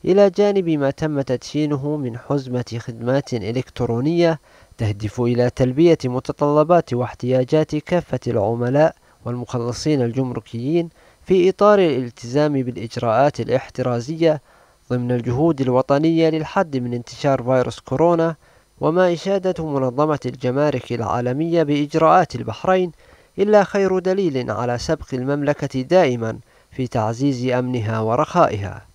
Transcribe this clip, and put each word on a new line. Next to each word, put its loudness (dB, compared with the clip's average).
إلى 6
جانب 0
ما 2
تم -2
تدشينه -2
من -6
حزمة -4
خدمات -4
إلكترونية 0
تهدف -4
إلى 2
تلبية 2
متطلبات 0
واحتياجات -2
كافة -4
العملاء 2
والمخلصين -4
الجمركيين -4
في 4
إطار 6
الالتزام 0
بالإجراءات 0
الاحترازية -2
ضمن -2
الجهود 0
الوطنية 2
للحد -2
من -4
انتشار -2
فيروس 0
كورونا. 0
وما 2
إشادة -2
منظمة 0
الجمارك -2
العالمية -2
بإجراءات 2
البحرين -2
إلا 4
خير 0
دليل -2
على -2
سبق -4
المملكة -2
دائمًا 2
في -6
تعزيز -2
أمنها -2
ورخائها. 0